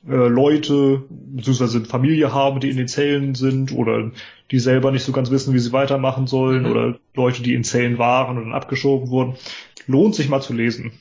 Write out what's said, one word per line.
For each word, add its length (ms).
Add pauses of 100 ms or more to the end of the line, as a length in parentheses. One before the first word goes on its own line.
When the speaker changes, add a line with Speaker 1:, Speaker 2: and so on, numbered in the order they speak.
Speaker 1:
äh, 40 (160)
Leute, 800
beziehungsweise 760
Familie 480
haben, 260
die 100
in 80
den 100
Zellen 480
sind 380
oder 380 (400)
die 80
selber 320
nicht 120
so 80
ganz 200
wissen, 220
wie 60
sie 140
weitermachen 540
sollen 360
Speaker 2:
Mhm. 80
Speaker 1:
oder 280 (140)
Leute, 300
die 100
in 100
Zellen 340
waren 400
und 80
dann 80
abgeschoben 560
wurden. 260 (520)
Lohnt 280
sich 140
mal 120
zu 120
lesen. 480